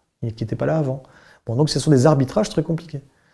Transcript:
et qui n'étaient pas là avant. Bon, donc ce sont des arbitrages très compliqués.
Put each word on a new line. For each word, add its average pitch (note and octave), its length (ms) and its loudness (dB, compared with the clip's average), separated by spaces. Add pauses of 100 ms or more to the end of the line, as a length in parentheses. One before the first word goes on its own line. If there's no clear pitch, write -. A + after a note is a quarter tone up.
(220)
et A#2 100 -6
qui A2+ 120 -10
n'étaient A2+ 120 -6
pas B2+ 100 -4
là D3+ 120 0
avant. C#3 260 -4 (420)
Bon, A2+ 100 -6
donc D3 140 2
ce C#3+ 100 -2
sont D#3 120 2
des C3 140 6
arbitrages D3+ 440 2
très D#3+ 140 -2
compliqués. D#3+ 380 -8 (320)